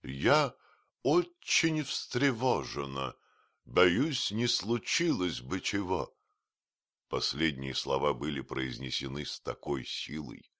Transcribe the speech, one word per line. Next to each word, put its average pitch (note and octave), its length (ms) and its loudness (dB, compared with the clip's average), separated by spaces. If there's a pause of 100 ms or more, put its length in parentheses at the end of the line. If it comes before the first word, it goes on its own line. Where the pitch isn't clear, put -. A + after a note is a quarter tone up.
«Я A#2 540 2 (460)
очень D#3+ 800 2
встревожена. C#2+ 1300 0 (500)
Боюсь, F#2 680 4
не A#2 160 0
случилось G#2+ 920 0
бы D#2+ 200 -4
чего». F#2 500 -2 (960)
Последние C2+ 680 -2
слова C#2 400 0
были C#2 260 -4
произнесены C2 840 -6
с - 140 -10
такой C2+ 460 -6
силой C2 760 -10